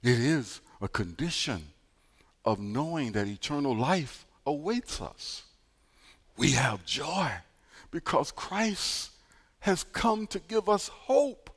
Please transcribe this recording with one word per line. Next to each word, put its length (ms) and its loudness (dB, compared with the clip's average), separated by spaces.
It 160 6
is 400 2
a 60 -4
condition 760 -2
of 160 2
knowing 540 -2
that 140 0
eternal 480 -2
life 500 -2
awaits 540 -4
us. 440 -12
We 160 4
have 320 2
joy 460 -2
because 420 0
Christ 800 -2
has 240 2
come 440 0
to 120 -6
give 280 0
us 220 4
hope. 680 2